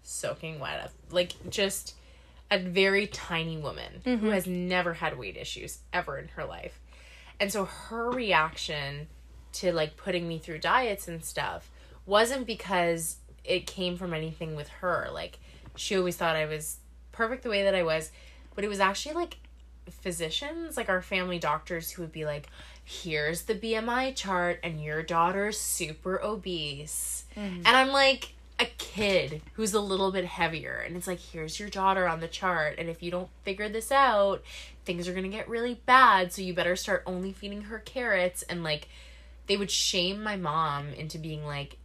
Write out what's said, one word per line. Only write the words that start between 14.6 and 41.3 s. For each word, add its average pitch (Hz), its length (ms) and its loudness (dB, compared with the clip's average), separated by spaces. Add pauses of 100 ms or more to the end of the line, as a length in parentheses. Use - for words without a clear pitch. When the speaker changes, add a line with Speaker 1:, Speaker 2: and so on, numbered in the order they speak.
Speaker 1:
her. - 440 -2
Like, - 240 -8 (380)
she - 200 -2
always 180 220 2
thought 165 180 2
I 156 100 2
was 156 320 -6 (340)
perfect 240 320 -2
the 247 60 -4
way 202 140 2
that 196 120 6
I 180 80 4
was, 160 260 2 (460)
but 202 80 -2
it 208 40 0
was 202 120 -2
actually, 202 340 2
like, 339 240 -2 (640)
physicians, 196 760 -4
like, 226 120 -4
our 185 120 4
family 180 380 -2
doctors 165 520 -2
who 180 100 -10
would 160 100 -8
be 156 140 -6
like, 147 220 -4 (360)
"Here's 156 600 -2
the 226 120 0
B 220 200 -2
M 226 140 -2
I 262 220 0
chart, 180 520 0
and 156 200 -4
your 151 200 -4
daughter's 185 560 2
super 180 640 -2
obese." 160 1040 -4 (100)
Speaker 2:
Mm-hmm. 196 300 -6
Speaker 1:
And - 20 10 (100)
I'm, 269 120 6
like, 269 440 4 (260)
"a 240 60 4 (120)
kid 175 640 0 (120)
who's 220 200 -2
a 208 80 4
little 190 300 2
bit 185 140 0
heavier." 165 600 -2
And 165 120 -8
it's 180 100 -6
like, 180 120 -4
"Here's 160 400 -8
your 208 100 -8
daughter 190 380 4
on 165 120 0
the 165 80 -6
chart, 170 520 0
and 170 100 -4
if 165 140 -8
you 170 80 -4
don't 180 180 -4 (140)
figure 202 260 -4
this 220 220 -4
out, 214 520 6 (420)
things 175 220 -4
are 180 60 -4
gonna 190 160 -4
get 214 200 -6
really 233 260 -2 (100)
bad, 214 480 10
so 196 80 -6
you 185 120 -2
better 170 220 2
start 190 300 0
only 185 260 -4
feeding 202 320 -10
her 214 160 -10
carrots." 196 640 0
And, 175 200 -4
like, 151 240 -2 (600)
they 202 100 4
would 196 140 -2
shame 196 520 0
my 214 140 -2
mom 151 560 0
into 156 240 -8
being 156 280 -6